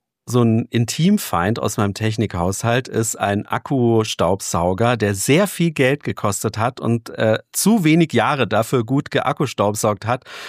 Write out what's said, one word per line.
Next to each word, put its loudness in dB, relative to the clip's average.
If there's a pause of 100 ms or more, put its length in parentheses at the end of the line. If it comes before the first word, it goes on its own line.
(240)
so 2
ein 2
Intimfeind 0
aus -2
meinem 0
Technikhaushalt -2
ist -4
ein -2
Akkustaubsauger, 0
der 0
sehr 2
viel -2
Geld 0
gekostet -4
hat -2
und, -2
äh, 0 (100)
zu 2
wenig 4
Jahre 2
dafür 0
gut -2
geakkustaubsaugt -2
hat 0 (260)